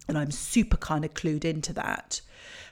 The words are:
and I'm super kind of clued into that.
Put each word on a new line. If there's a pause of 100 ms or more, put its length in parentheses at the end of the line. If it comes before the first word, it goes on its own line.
and
I'm
super
kind
of
clued
into
that. (520)